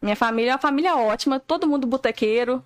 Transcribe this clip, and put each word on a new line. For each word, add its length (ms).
Minha 160
família 360
é 20
uma 40
família 380
ótima, 420
todo 300
mundo 180
botequeiro, 800